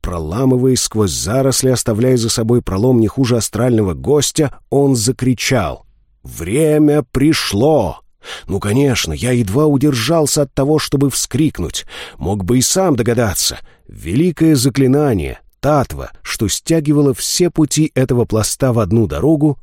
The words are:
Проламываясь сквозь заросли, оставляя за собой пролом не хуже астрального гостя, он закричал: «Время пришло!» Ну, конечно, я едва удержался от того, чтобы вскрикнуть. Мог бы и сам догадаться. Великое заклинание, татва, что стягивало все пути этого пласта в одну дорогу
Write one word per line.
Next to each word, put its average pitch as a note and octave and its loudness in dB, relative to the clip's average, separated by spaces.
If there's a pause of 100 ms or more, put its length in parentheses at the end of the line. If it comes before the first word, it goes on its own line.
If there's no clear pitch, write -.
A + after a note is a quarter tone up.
Проламываясь A#2+ 0
сквозь G#3+ -2
заросли, C3 0
оставляя B2 0
за A2+ 0
собой A#2 0
пролом A#2 2
не A2 2
хуже A#2+ 0
астрального A2 0
гостя, C3 -2 (100)
он C#3 2
закричал: A#2 -2 (380)
«Время D3 0
пришло!» C3 0 (480)
Ну, F#2 -4
конечно, A#2+ 0
я A#2 -4
едва A#2+ 0
удержался C#3+ 0
от - -6
того, C#3+ 0
чтобы C#3 0
вскрикнуть. - -4 (320)
Мог F#2 -4
бы B2 2
и - 2
сам F3+ 2
догадаться. A2+ -2 (280)
Великое D#3 0
заклинание, B2+ 2 (200)
татва, C3 -2 (100)
что - -4
стягивало D3 0
все - 0
пути D#3 0
этого B2 2
пласта A2+ 0
в A#2 2
одну G#2+ 2
дорогу D3 0